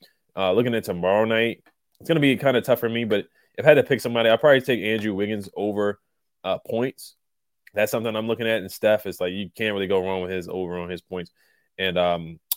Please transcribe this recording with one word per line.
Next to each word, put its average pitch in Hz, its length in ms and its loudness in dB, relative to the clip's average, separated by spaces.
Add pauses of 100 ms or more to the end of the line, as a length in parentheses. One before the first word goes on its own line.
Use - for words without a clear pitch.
(360)
Uh, 92 160 0
looking 120 220 2
at 110 100 -2
tomorrow 95 400 0
night, 113 380 0 (380)
it's - 80 -12
gonna 165 120 2
be 139 160 4
kinda 127 240 2
tough 117 200 0
for 117 100 -2
me, 117 140 -2
but 104 240 0 (280)
if 104 80 -4
I 151 40 2
had 151 60 10
to 135 80 6
pick 123 180 0
somebody, 117 280 0
I'd 113 120 4
probably 139 200 6
take 123 200 0
Andrew 107 340 -2
Wiggins 101 420 -4
over, 101 440 -2 (420)
uh, 92 160 -2
points. - 580 -6 (560)
That's 107 180 0
something 113 240 -2
I'm 110 140 -4
looking 113 180 -2
at. 113 120 2
And 92 120 -10
Steph, 107 340 2
is 92 160 -8
like, 90 120 -2
you 95 200 -8
can't 107 220 -2
really 98 140 -2
go 95 120 2
wrong 92 220 -2
with 90 80 -6
his 90 180 -6
over 90 300 -6
on 87 100 -8
his 90 140 -10
points. 90 300 -12 (440)
And, 92 220 -2
um, 85 400 0 (180)